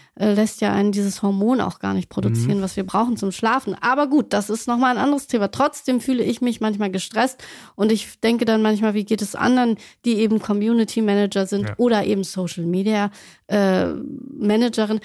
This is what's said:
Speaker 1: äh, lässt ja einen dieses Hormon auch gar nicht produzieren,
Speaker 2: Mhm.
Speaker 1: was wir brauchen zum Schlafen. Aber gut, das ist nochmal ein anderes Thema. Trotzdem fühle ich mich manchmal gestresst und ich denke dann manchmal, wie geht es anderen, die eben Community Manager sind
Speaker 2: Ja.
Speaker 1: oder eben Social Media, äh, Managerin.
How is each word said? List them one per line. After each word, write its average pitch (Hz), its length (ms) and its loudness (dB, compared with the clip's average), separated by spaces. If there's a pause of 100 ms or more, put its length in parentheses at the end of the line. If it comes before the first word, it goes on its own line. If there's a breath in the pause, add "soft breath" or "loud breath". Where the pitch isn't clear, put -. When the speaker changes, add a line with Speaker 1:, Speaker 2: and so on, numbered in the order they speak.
(180 loud breath)
Speaker 1:
äh, 214 140 2
lässt 214 300 0
ja 202 100 2
einen 202 200 2
dieses 202 280 -2
Hormon 202 400 0
auch - 200 -4
gar 196 120 -4
nicht 190 160 -2
produzieren, 117 520 0
Speaker 2:
Mhm. - 20 -2
Speaker 1:
was 190 140 -6
wir 196 100 -4
brauchen 220 320 0
zum 202 120 -4
Schlafen. 220 520 -2
Aber 269 240 2
gut, 269 260 2
das 202 160 0
ist 220 180 -6
nochmal 247 300 2
ein 190 60 -2
anderes 277 240 0
Thema. 202 240 0
Trotzdem 269 500 0
fühle 254 220 0
ich 233 180 -2
mich 240 220 -2
manchmal 208 280 -2
gestresst 220 540 -2 (300 loud breath)
und 214 180 2
ich - 300 -4
denke 233 240 2
dann 220 160 4
manchmal, 214 320 2
wie 208 100 -2
geht 208 160 -2
es 202 140 -6
anderen, 240 420 2 (300 loud breath)
die 233 140 2
eben 220 200 2
Community 220 640 0
Manager 202 240 4 (180)
sind 202 240 -2
Speaker 2:
Ja. 208 80 -8
Speaker 1:
oder 226 300 2
eben 196 180 0
Social 175 400 -6
Media, 202 460 0 (380 loud breath)
äh, 196 400 2 (500)
Managerin. 220 680 0